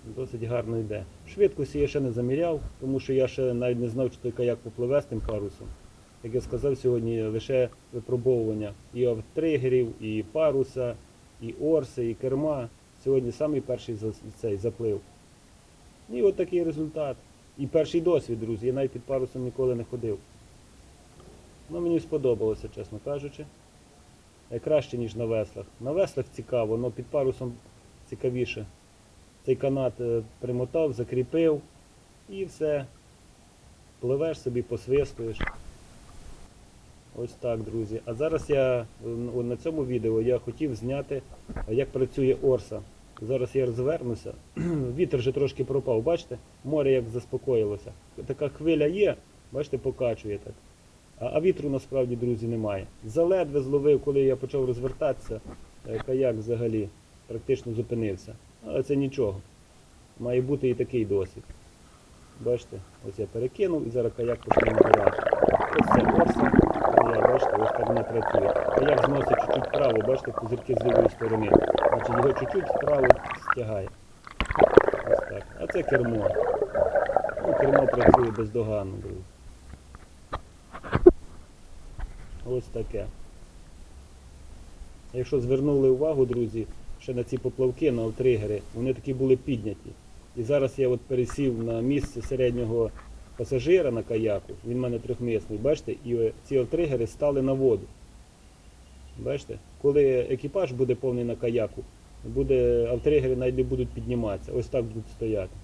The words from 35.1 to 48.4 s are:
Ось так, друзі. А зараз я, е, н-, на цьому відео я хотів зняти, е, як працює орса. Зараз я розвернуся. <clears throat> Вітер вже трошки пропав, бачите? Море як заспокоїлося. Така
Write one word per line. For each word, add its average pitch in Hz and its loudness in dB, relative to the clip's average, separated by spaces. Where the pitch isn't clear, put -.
Ось 120 -8
так, 117 -4
друзі. 110 -6
А 120 -6
зараз 151 -2
я, 131 2
е, 117 -6
н-, 120 -4
на 120 -4
цьому 160 -4
відео 113 0
я 123 2
хотів 123 -4
зняти, 131 -6
е, - -4
як 131 0
працює 131 0
орса. 123 0
Зараз 120 -4
я 131 2
розвернуся. 123 -4
<clears throat> - -16
Вітер 156 0
вже 127 0
трошки 139 -2
пропав, 127 0
бачите? 160 -2
Море 139 2
як 123 2
заспокоїлося. 113 -2
Така 139 -4